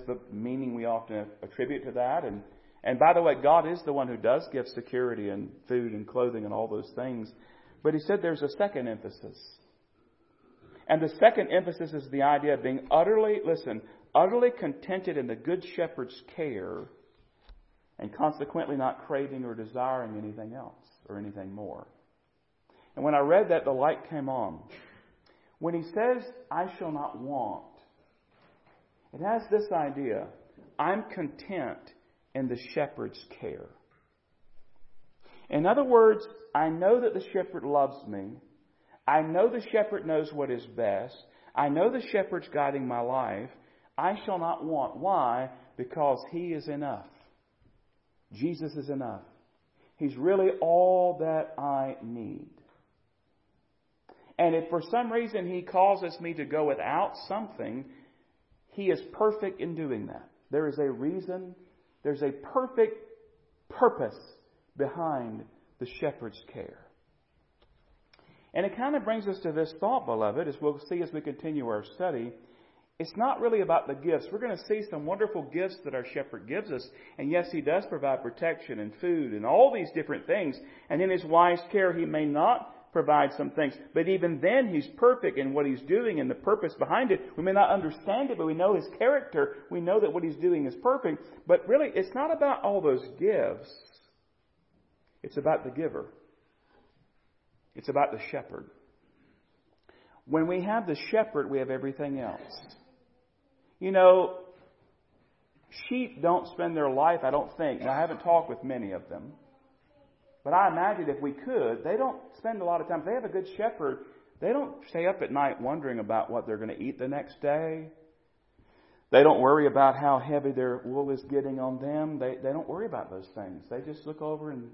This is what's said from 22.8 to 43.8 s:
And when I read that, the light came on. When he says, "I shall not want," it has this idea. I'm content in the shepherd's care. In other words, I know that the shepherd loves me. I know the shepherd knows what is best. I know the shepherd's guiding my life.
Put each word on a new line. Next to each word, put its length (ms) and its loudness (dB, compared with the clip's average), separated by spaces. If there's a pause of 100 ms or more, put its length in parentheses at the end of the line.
And 100 -4
when 80 4
I 60 4
read 300 6
that, 160 2
the 60 2
light 380 0
came 180 -6
on. 320 -4 (1000)
When 160 -2
he 80 -4
says, 400 0 (260)
"I 280 -4
shall 140 -8
not 280 -8
want," 440 -6 (1500)
it 80 -14
has 280 -2
this 220 2
idea. 560 -2 (500)
I'm 260 0
content 880 -8 (400)
in 160 -4
the 80 -4 (160)
shepherd's 500 -6 (160)
care. 300 -12 (1800)
In 160 0
other 180 4
words, 440 8 (260)
I 160 2
know 320 4
that 120 0
the 180 -6
shepherd 320 -4
loves 440 0
me. 240 -10 (760)
I 140 4
know 280 2
the 220 -6
shepherd 340 0
knows 280 0
what 180 -4
is 140 -4
best. 500 -2 (400)
I 140 2
know 220 4
the 200 -4
shepherd's 380 -2
guiding 380 -2
my 140 -2
life. 480 -4 (480)